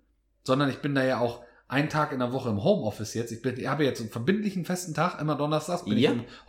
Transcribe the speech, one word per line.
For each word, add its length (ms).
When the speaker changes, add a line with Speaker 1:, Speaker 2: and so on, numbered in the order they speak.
Speaker 1:
sondern 260
ich 100
bin 160
da 100
ja 140
auch 220
einen 180
Tag 240
in 80
der 140
Woche 160
im 140
Homeoffice 500
jetzt. 180
Ich 100
bin, 160
ich 100
habe 180
jetzt 160
einen 80
verbindlichen 560
festen 280
Tag, 280
immer 140
donnerstags 500
bin 120
Speaker 2:
Ja. 140
Speaker 1:
ich 60
im 60